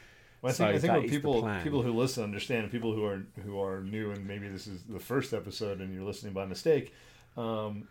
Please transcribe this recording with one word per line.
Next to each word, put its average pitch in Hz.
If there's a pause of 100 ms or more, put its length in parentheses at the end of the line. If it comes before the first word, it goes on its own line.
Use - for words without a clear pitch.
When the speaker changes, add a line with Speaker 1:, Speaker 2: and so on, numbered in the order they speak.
(420)
Speaker 1:
Well, 127
I -
think, -
Speaker 2:
So 117
Speaker 1:
I 104
think 113
Speaker 2:
that 117
Speaker 1:
what 110
Speaker 2:
is 117
the 147
Speaker 1:
people, 139
Speaker 2:
plan. 104
Speaker 1:
people 147
who 120
listen 123
understand, 104
people 113
who 107
are, 98 (200)
who 101
are 95
new, 104
and 101
maybe 101
this 95
is 92
the 98
first 127
episode 98
and 95
you're 92
listening 101
by 95
mistake, 123 (420)
um, 107